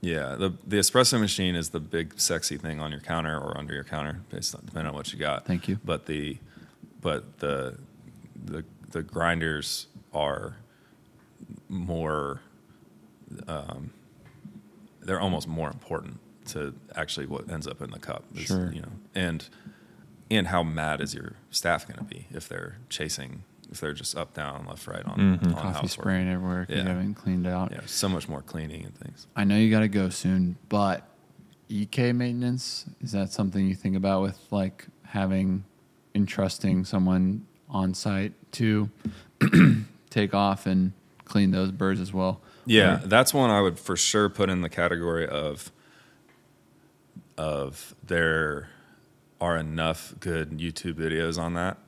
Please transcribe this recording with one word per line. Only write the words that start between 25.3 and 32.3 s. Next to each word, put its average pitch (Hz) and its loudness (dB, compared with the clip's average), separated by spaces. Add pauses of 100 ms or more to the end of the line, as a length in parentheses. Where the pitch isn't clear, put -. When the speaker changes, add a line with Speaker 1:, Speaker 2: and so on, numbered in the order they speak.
Speaker 1:
on 85 4
Speaker 2:
Coffee 78 -4
Speaker 1:
housework. 85 -2
Speaker 2:
spraying 92 0
everywhere 90 -2
if 90 -8
you - -2
Speaker 1:
Yeah. 71 0
Speaker 2:
haven't 92 -2
cleaned 90 0
out. 90 -2
Speaker 1:
Yeah, - -12
so - -2
much 87 -2
more 73 -6
cleaning 78 -10
and - -14
things. - -16 (100)
Speaker 2:
I 104 0
know 101 6
you 110 8
gotta 110 6
go 98 2
soon, 92 2 (120)
but 101 2 (640)
E 104 -2
K 123 2
maintenance, 123 -2 (140)